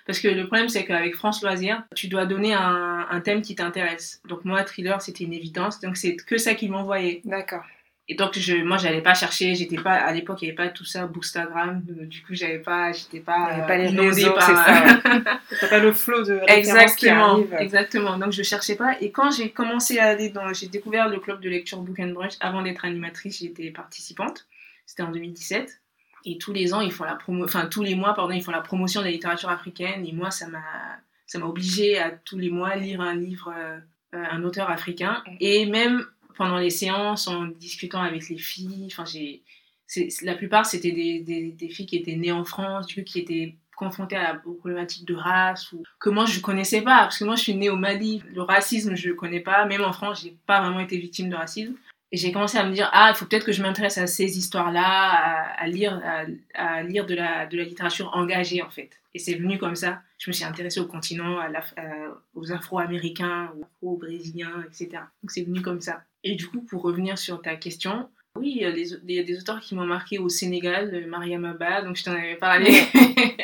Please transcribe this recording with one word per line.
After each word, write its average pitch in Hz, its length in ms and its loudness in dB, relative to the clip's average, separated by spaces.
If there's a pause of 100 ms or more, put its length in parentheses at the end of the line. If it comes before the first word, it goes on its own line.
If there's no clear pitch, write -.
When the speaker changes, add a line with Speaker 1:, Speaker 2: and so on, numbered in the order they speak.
Speaker 1:
Parce 190 120 -4
que - 100 -2
le 185 180 2
problème, 226 220 2
c'est 202 160 -2
qu'avec 170 300 0
France 214 280 -2
Loisirs, 196 400 -2 (120)
tu - 140 -6
dois 185 180 0
donner 196 260 0
un, 180 560 0
un 175 120 -2
thème 208 220 0
qui 202 120 -12
t'intéresse. 170 760 -4
Donc 175 160 -10
moi, 190 200 0
thriller, 196 360 -4
c'était 185 240 -10
une 165 80 -6
évidence. 170 480 -6
Donc 180 160 -6
c'est 175 200 -2
que - 220 -2
ça 226 160 2
qu'ils 214 180 -4
m'envoyaient. 190 520 -2
Speaker 2:
D'accord. 190 380 -8 (460)
Speaker 1:
Et 160 80 -8
donc, 196 200 0
je, 180 200 2
moi, 175 220 2
j'allais 160 220 2
pas 180 140 8
chercher, 185 400 2
j'étais 175 260 -2
pas, 185 120 2
à 151 200 4
l'époque, 170 300 -6
il 170 40 -4
y - 20 -6
avait 160 80 -10
pas 175 120 -2
tout 175 160 -12
ça, 180 220 -6
Bookstagram, 170 840 -6
euh, 160 160 -12
du 160 180 -16
coup, 185 120 -12
j'avais 165 240 -4
pas, 175 340 -2
j'étais 165 280 -12
pas, 170 160 0
Speaker 2:
Il 170 140 2
y - 20 -2
avait 165 100 -2
Speaker 1:
euh, 160 40 -2
Speaker 2:
pas 180 120 4
les 185 120 2
Speaker 1:
inondée 190 180 6
Speaker 2:
réseaux, 190 240 6
Speaker 1:
par, 190 100 6
Speaker 2:
c'est 175 140 10
ça, 170 280 10
Speaker 1:
euh, 247 300 8
<laughs> - 40 -
Speaker 2:
ouais. - 20 4 (400)
T'as 196 80 2
pas 214 100 8
le 214 140 8
flot 233 320 0
de 202 80 2
références 208 640 8
qui 247 100 2
Speaker 1:
Exactement, 214 280 8
Speaker 2:
arrivent. 196 260 4
Speaker 1:
exactement. 202 580 2
Donc, 202 140 0
je 196 100 -2
cherchais 202 320 -2
pas. 247 260 0
Et 202 120 -2
quand 277 180 4
j'ai 226 200 -2
commencé 240 500 0
à 220 60 8
aller 214 240 2
dans, 196 220 -6
j'ai 185 140 -8
découvert 214 420 0
le 196 120 -2
club 196 200 -8
de 185 80 -8
lecture 180 320 -6
Book 180 200 -8
and 180 80 -4
Brunch. 180 320 -6
Avant 185 220 -2
d'être 180 220 -6
animatrice, 175 540 -8
j'étais 170 320 -12
participante. - 760 -12 (380)
C'était - 200 -10
en 165 80 -6
deux 170 80 -8
mille 170 120 -10
dix-sept. 220 480 -8 (440)
Et 170 140 -8
tous 202 140 -10
les 185 220 0
ans, 214 60 0
ils 190 120 -2
font 175 120 -10
la 160 100 -6
promo-, 180 300 -6
enfin, 180 220 -2
tous 208 180 -4
les 190 100 -2
mois, 196 200 2
pardon, 185 200 -2
ils 180 80 -4
font 180 100 -10
la 165 100 -4
promotion 185 380 -2
de 196 60 -2
la 175 60 -2
littérature 170 360 -4
africaine. 180 560 -6
Et 165 80 -10
moi, 180 200 -6
ça 170 160 -10
m'a, 160 120 -12 (640)
ça - 120 -10
m'a 170 80 -6
obligée 185 540 0
à 165 100 0
tous 170 260 -14
les 180 140 -2
mois 180 240 -2
lire 196 260 -6
un 175 140 -4
livre, 175 420 -8
euh, 160 220 -10 (360)
euh, 175 140 -8
un 165 140 -4
auteur 180 280 -4
africain. 180 560 -4
Speaker 2:
Mm. 180 140 -18
Speaker 1:
Et 208 260 4
même 240 380 2 (340)
pendant 185 180 0
les 180 140 2
séances, 202 580 -2
en 175 160 -4
discutant 180 560 -10
avec 165 300 -4
les 160 80 -8
filles, 190 520 -10
enfin, 175 140 -12
j'ai, 156 380 -12 (440)
c'est, 175 220 -4 (140)
la 175 120 -4
plupart, 208 300 4
c'était 180 260 -2
des, 165 300 -2
des, 165 320 -6
des 170 160 -12
filles 190 160 -12
qui 185 120 -4
étaient 160 200 -4
nées 175 160 -2
en 170 140 -2
France, 196 400 -6
du - 100 -14
coup, 196 60 -8
qui 190 160 -8
étaient 165 360 -6 (220)
confrontées 190 400 -6
à 185 60 -2 (100)
la, 156 140 -12
aux 175 80 -10
problématiques 175 520 -8
de 175 80 -4
race, 185 580 0
ou, 170 100 -12 (180)
que - 80 0
moi, 208 160 4
je 190 160 0
connaissais 196 400 0
pas, 247 200 8
parce 190 180 2
que 208 60 -4
moi, 220 120 0
je 233 60 2
suis 208 120 -2
née 196 140 0
au 196 80 0
Mali. 202 460 -2 (100)
Le 180 80 -8
racisme, 196 560 2
je 175 140 -4
connais 175 300 -6
pas. 196 260 4
Même 202 180 -2
en 190 80 0
France, 202 320 -6
j'ai 170 100 -16 (120)
pas 196 160 4
vraiment 180 180 -2
été 185 160 -4
victime 180 320 -6
de 175 80 -4
racisme. 214 380 -8 (380)
Et 180 40 -4
j'ai 175 160 -2
commencé 202 240 -2
à 202 80 4
me 190 80 0
dire, 190 220 0
ah, 214 200 10
il - 40 -4
faut 180 80 -8
peut-être 214 180 2
que 214 80 0
je 190 100 0
m'intéresse 196 360 -2
à 180 80 0
ces 185 320 -2
histoires-là, 175 440 0
à, 175 800 2
à 165 40 -4
lire, 185 360 -2
à, 160 220 -4 (300)
à 165 280 -4
lire 190 220 -2
de 180 100 -4
la, 165 300 -2
de 170 140 -6
la 175 60 -4
littérature 175 500 -4
engagée, 180 480 0
en - 80 -12
fait. - 200 -16 (240)
Et 175 40 -12
c'est 175 160 -4
venu 185 240 -2
comme 175 180 -4
ça. 175 240 -4 (180)
Je - 120 -10
me - 20 -4
suis 170 120 -6
intéressée 175 360 -6
au 175 60 -2
continent, 170 520 -6
à 165 120 -6
l'Af-, 160 260 -8
à, 170 60 -12 (520)
aux 165 180 -10
Afro-Américains, 175 1080 -6
aux 156 60 -14
Afro-Brésiliens, 170 1080 -10
et - 40 -20
cetera. 170 280 -12 (200)
Donc 208 80 -12
c'est 185 120 -6
venu 180 180 -4
comme 180 220 -6
ça. 170 200 -10 (220)
Et 196 120 -4
du 165 100 -10
coup, 240 160 -10
pour 180 200 -8
revenir 185 360 -2
sur 175 240 -8
ta 160 140 -6
question, 190 520 -8 (300)
oui, 277 180 -4
il 226 60 -2
y - 20 0
a 175 60 0
des, 170 220 -4
il 180 220 -12
y 180 40 0
a 175 60 -2
des 175 160 -4
auteurs 214 200 -6
qui - 140 -12
m'ont 180 100 -4
marquée 180 340 -4
au 180 100 -2
Sénégal, 180 640 -2
euh, 170 140 -8
Mariam 175 360 -6
Abba, 170 380 -2
donc 180 140 -8
je - 80 -8
t'en 180 80 -4
avais 170 240 -4
parlé. 185 340 6
<laughs> 262 120 12 (600)